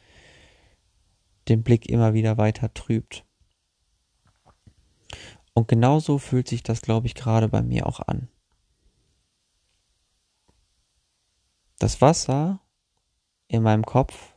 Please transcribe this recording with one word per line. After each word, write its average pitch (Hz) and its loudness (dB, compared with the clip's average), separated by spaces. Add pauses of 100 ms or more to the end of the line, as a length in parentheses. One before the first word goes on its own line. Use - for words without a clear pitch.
(1500)
den 113 2
Blick 120 2
immer 113 2
wieder 110 0
weiter 110 0
trübt. - -8 (2250)
Und 117 2
genauso 139 2
fühlt 127 -2
sich 120 -6
das, 117 -4
glaub 113 -2
ich, 120 -8
gerade 113 0
bei 110 0
mir 120 -2
auch - -6
an. - -6 (3500)
Das - -2
Wasser 156 2 (880)
in 113 -2
meinem 110 2
Kopf - -4